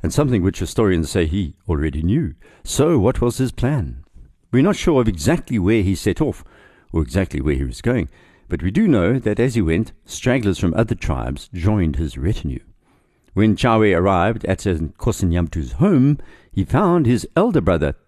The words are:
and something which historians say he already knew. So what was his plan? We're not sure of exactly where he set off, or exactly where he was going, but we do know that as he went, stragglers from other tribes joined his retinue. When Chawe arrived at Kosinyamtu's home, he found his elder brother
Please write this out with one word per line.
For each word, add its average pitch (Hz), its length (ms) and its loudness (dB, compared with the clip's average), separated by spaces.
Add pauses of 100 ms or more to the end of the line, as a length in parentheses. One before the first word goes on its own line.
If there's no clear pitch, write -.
and - 120 -4
something 123 300 2
which 95 160 0
historians 90 500 0
say 90 160 0
he 80 300 -4 (140)
already 78 340 -2
knew. 101 320 0 (300)
So 151 340 2
what 107 220 2
was 120 160 0
his 131 160 -2
plan? 92 500 -4 (480)
We're 131 120 4
not 196 120 2
sure 151 240 2
of 117 80 2
exactly 107 520 -2
where 104 220 2
he 95 140 2
set 95 240 -2
off, 139 240 -2 (480)
or 82 100 -2
exactly 82 380 -2
where 69 160 0
he 67 80 -2
was 60 160 -8
going, 110 300 -2 (400)
but - 120 -4
we 90 80 -2
do 175 160 0
know 117 320 2
that 107 220 -2
as 120 160 0
he 113 60 0
went, 82 320 0 (100)
stragglers 117 560 -2
from 87 140 0
other 117 200 0
tribes 64 600 -6
joined 90 420 0
his 80 220 -4
retinue. 71 420 -4 (760)
When 107 200 4
Chawe 110 420 4
arrived 95 480 2
at 95 140 -2
Kosinyamtu's 85 1120 -2
home, 147 480 2 (320)
he - 120 -2
found 170 440 2
his 117 280 0
elder 180 260 2
brother 78 340 0 (120)